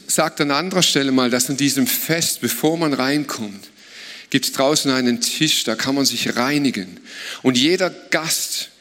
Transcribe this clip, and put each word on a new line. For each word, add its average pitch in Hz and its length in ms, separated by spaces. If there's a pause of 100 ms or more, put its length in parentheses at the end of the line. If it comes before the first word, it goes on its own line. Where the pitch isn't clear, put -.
sagt - 320
an 147 100
anderer 175 320
Stelle 139 300
mal, 127 180
dass 123 180
an 139 80
diesem 135 300
Fest, - 540
bevor 156 360
man 160 160
reinkommt, 123 760 (600)
gibt's - 220
draußen 143 380
einen 123 300
Tisch, - 440
da 113 120
kann 135 180
man 139 100
sich 113 320
reinigen. 120 640 (440)
Und 127 140
jeder 170 340
Gast - 800 (100)